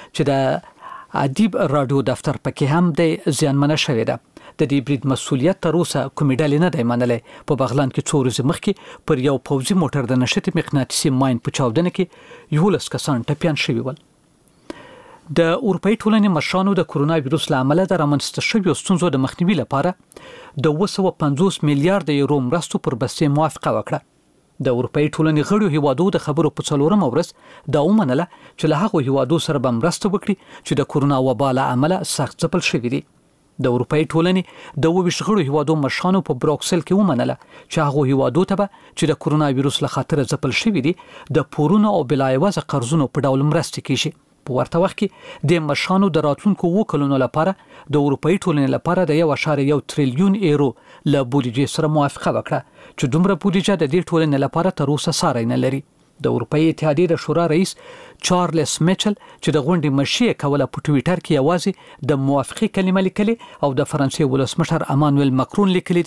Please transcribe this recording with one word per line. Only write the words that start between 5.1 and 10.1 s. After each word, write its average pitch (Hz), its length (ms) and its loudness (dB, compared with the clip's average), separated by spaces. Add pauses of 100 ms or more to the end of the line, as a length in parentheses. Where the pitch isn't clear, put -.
مسؤلیت 143 540 0
تر 160 140 0
اوسه 151 200 -2 (180)
کومې 135 240 2
ډلې 147 220 2
نه 180 120 2
دی 120 160 -2
منلی. 120 260 0 (300)
په 147 140 0
بغلان 131 340 0
کې 143 120 -2
څو - 140 -2
ورځې 123 300 -2
مخکې 202 200 -2 (360)
پر 139 180 0
یو 139 100 0 (120)
پوځي 143 340 0
موټر 135 300 -2